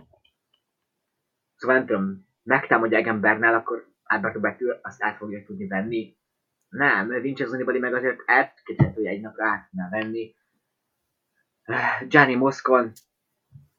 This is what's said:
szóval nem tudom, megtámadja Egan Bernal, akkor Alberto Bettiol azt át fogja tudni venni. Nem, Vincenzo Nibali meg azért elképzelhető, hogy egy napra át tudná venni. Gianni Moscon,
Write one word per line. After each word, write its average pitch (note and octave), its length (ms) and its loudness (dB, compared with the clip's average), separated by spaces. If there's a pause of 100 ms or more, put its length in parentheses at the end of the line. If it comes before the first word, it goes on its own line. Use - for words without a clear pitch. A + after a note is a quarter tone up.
(1600)
szóval B2+ 200 2
nem B2 100 2
tudom, G2 420 -2 (160)
megtámadja A2+ 540 2
Egan G#2+ 240 0
Bernal, G#2+ 320 4
akkor A#2 340 -2 (160)
Alberto G#2+ 360 -2
Bettiol A2+ 420 -2
azt - 220 -10
át G#2+ 140 -4
fogja G#2 280 -12
tudni G2 220 -10
venni. G#2+ 500 -4 (520)
Nem, A2+ 380 0
Vincenzo B2+ 480 -4
Nibali B2 240 0
meg B2 140 -2
azért B2+ 320 0
elképzelhető, A2 760 0
hogy F#2+ 100 -4
egy G2+ 100 -6
napra A2 260 -6
át - 220 -4
tudná F#2 200 -8
venni. A2 460 -6 (1700)
Gianni C3+ 280 6
Moscon, B2+ 560 2 (880)